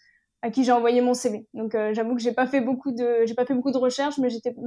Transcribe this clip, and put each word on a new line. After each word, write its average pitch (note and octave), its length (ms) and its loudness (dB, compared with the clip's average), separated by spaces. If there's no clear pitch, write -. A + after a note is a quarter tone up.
à A#3 80 -6
qui B3+ 160 0
j'ai B3 80 4
envoyé A#3+ 300 4
mon B3 100 4
C B3 160 -2
V. G#3+ 240 -6
Donc, A3 220 -6
euh, G#3+ 180 0
j'avoue A3+ 220 -2
que A#3 80 -2
j'ai A#3+ 100 0
pas B3+ 140 0
fait C4 160 0
beaucoup C4 300 -2
de, A#3 340 2
j'ai A3+ 80 -4
pas B3 100 0
fait B3+ 80 -2
beaucoup B3+ 200 0
de C4 40 0
recherches, C4+ 400 0
mais B3+ 140 2
j'étais, A#3 240 -4